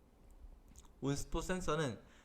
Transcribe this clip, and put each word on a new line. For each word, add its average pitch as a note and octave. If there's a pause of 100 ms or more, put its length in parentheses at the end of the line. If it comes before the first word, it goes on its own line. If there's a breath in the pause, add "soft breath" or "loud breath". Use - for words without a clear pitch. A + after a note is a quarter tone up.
(1000)
온습도 C#3
센서는 D#3 (280 soft breath)